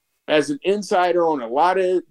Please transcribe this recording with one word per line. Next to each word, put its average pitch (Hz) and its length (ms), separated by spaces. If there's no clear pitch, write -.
As 147 240
an 143 120
insider 180 640
on 151 180
a 117 40
lot 160 320
of 180 320